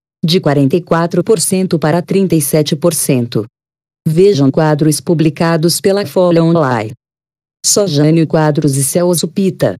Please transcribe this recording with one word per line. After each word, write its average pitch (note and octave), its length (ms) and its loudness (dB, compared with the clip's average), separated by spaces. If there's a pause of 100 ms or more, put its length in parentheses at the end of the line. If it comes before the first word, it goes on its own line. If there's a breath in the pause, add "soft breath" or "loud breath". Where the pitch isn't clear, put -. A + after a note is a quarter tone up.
(240)
de E3+ 160 2
quarenta C#3+ 360 0
e E3+ 60 2
quatro E3+ 420 -2
por A3 180 0
cento F#3 380 -2
para D#3+ 240 0
trinta F3+ 320 0
e D#3 60 2
sete D#3 340 0
por E3+ 180 0
cento. A#2+ 540 -2 (600)
Vejam D#3+ 440 2
quadros D3+ 500 0
publicados E3 800 0
pela G3+ 240 0
Folha F3 380 2
Online. C3 480 0 (760)
Só G#3 220 0
Jânio D#3 400 2
Quadros D3+ 500 0
e C#3 60 -2
Celso F3 440 -2
Pita, E3 520 -2